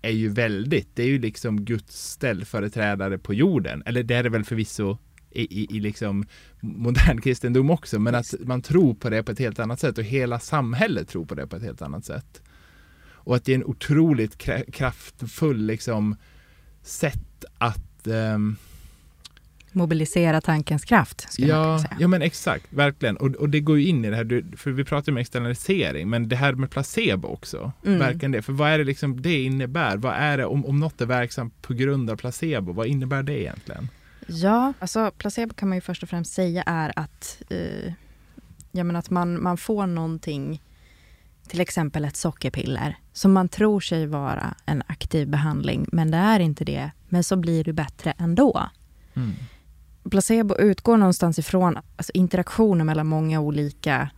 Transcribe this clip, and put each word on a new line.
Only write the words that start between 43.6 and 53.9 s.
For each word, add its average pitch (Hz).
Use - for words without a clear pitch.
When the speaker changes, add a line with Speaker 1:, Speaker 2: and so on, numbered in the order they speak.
Speaker 2:
sig 160
vara 143
en 147
aktiv 151
behandling, 147
men 160
det 160
är 208
inte 156
det. 143
Men 175
så 190
blir 165
du 160
bättre 151
ändå. 175
Speaker 1:
Mm. 120
Speaker 2:
Placebo 208
utgår 208
någonstans 180
ifrån, 180
alltså, -
interaktioner 180
mellan 156
många 160
olika 147